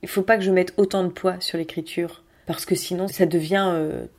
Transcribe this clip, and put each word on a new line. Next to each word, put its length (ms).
il 60
faut 140
pas 160
que 60
je 80
mette 260
autant 260
de 60
poids 300
sur 180
l'écriture 680
parce 200
que 100
sinon 320
ça 180
devient, 480
euh, 320